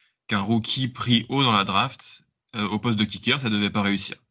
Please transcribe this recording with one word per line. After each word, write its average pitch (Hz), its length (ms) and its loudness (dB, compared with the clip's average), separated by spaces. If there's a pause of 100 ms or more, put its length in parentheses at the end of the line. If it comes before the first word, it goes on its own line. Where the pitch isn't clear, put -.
(260)
qu'un 107 140 0
rookie 113 480 0
pris 120 400 0
haut 135 160 2
dans 120 80 4
la 101 100 4
draft, 98 640 -2 (320)
euh, 104 120 -2
au 104 120 -2
poste 113 180 2
de 107 60 4
kicker, 104 340 0
ça 127 100 -2
devait 104 220 0
pas 104 120 0
réussir. 101 340 -2 (140)